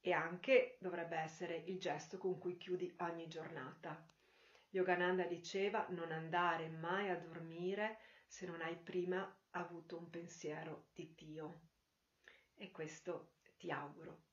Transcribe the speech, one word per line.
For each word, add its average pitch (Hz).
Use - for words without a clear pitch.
E 180
anche 175
dovrebbe 170
essere 165
il 185
gesto 156
con 185
cui 180
chiudi 180
ogni 165
giornata. 156
Yogananda 185
diceva: 190
"Non 165
andare 160
mai 170
a 175
dormire 165
se -
non 165
hai 165
prima 180
avuto 170
un 170
pensiero 160
di 160
Dio." 156
E 196
questo -
ti 170
auguro 147